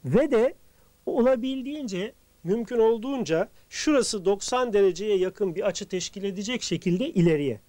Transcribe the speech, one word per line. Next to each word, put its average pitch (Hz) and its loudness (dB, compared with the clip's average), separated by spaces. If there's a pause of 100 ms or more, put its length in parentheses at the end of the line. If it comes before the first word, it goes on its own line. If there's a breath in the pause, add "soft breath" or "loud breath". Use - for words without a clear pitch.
Ve 233 2
de 240 2 (520 soft breath)
olabildiğince, 254 -2 (300)
mümkün 226 -2
olduğunca 220 0 (200 soft breath)
şurası 226 0
doksan 226 0
dereceye 196 2
yakın 185 -2
bir 190 -6
açı 196 -2
teşkil 185 -8
edecek 202 -6
şekilde 185 -2
ileriye. 147 2